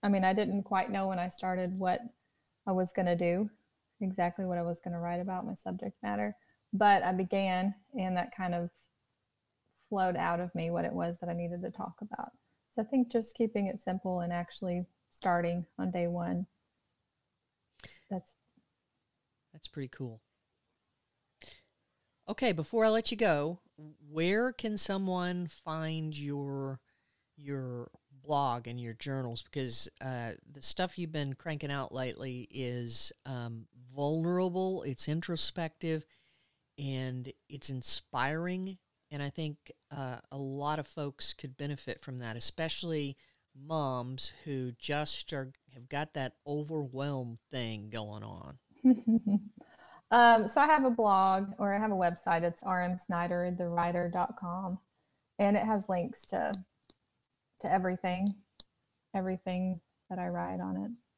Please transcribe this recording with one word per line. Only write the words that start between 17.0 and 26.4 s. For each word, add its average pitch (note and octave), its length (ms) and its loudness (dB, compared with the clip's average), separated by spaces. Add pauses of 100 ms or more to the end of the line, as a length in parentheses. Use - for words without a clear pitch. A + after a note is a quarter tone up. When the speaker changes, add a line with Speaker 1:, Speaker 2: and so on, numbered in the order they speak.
Speaker 1:
That's F#3 260 -6 (1160)
Speaker 2:
That's - 160 -16
pretty C#3 180 -6
cool. A#2 340 -8 (2000)
Okay, A3 220 2
before F3+ 320 2
I A3 60 8
let A3 200 2
you A#3 60 -2
go, F3 440 2 (520)
where G3 400 2
can G#3+ 260 -4
someone F3+ 720 0
find D#3+ 680 -4
your, C#3 640 -4 (580)